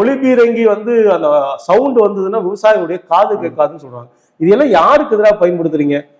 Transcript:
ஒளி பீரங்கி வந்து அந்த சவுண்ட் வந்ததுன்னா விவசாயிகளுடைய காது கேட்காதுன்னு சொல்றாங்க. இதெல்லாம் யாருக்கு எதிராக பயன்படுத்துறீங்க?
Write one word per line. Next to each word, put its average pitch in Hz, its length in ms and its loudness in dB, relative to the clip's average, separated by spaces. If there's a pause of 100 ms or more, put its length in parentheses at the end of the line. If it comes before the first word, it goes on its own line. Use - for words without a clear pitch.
ஒளி 247 220 0
பீரங்கி 233 420 0 (100)
வந்து 214 180 -6 (220)
அந்த 160 140 -2 (380)
சவுண்ட் 247 380 2
வந்ததுன்னா 196 420 -2
விவசாயிகளுடைய 190 520 0 (120)
காது 202 320 2
கேட்காதுன்னு 151 420 -4
சொல்றாங்க. 123 240 -18 (360)
இதெல்லாம் 233 340 2
யாருக்கு 226 380 2
எதிராக 208 260 4
பயன்படுத்துறீங்க? 156 560 -2 (220)